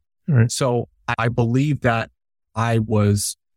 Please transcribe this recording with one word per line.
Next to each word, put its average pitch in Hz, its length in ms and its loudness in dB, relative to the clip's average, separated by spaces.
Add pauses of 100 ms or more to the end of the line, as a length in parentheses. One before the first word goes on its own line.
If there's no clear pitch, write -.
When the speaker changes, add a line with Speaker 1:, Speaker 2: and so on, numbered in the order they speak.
(260)
Speaker 1:
Right. 117 240 4
Speaker 2:
So 120 380 -2 (300)
I 113 100 0
believe 123 540 0
that 117 280 0 (440)
I 117 240 0
was 104 580 0 (200)